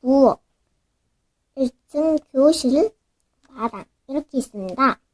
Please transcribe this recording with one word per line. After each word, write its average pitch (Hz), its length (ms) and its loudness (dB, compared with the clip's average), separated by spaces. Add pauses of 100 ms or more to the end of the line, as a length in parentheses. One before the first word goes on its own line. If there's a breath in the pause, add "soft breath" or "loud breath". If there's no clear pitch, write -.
부엌, 262 400 2 (1120)
일 269 140 -2 (180)
층 311 300 -2 (160)
교실, 294 580 2 (580)
마당 226 360 -10 (220)
이렇게 277 320 -6
있습니다. 208 600 -4 (140)